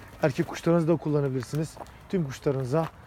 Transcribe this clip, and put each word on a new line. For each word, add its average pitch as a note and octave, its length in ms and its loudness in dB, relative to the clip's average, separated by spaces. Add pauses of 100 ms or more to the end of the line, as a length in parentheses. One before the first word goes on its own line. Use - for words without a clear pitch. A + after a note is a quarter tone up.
(220)
Erkek D3+ 260 2
kuşlarınızı E3+ 400 2
da E3+ 80 6
kullanabilirsiniz. D3 800 -2 (340)
Tüm F3+ 160 0
kuşlarınıza C3+ 640 0 (180)